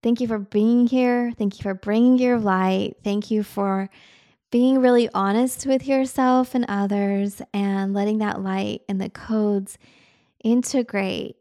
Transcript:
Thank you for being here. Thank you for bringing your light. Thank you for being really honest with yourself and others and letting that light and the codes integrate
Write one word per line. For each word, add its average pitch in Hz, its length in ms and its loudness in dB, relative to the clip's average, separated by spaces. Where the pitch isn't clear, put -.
Thank 233 200 0
you 240 60 -2
for 220 120 -4
being 226 480 2
here. 240 500 0
Thank 202 220 -4
you - 40 -12
for 196 100 -4
bringing 226 440 2
your 247 220 2
light. 190 640 0
Thank 208 260 -4
you 214 140 0
for 196 460 -4
being 262 300 2
really 247 340 4
honest 220 540 0
with 262 180 0
yourself 254 720 0
and 247 120 0
others 202 720 -2
and 196 400 -2
letting 208 260 0
that 208 220 -4
light 196 460 -4
and 196 120 -4
the 190 100 -4
codes 208 680 -2
integrate 226 960 -2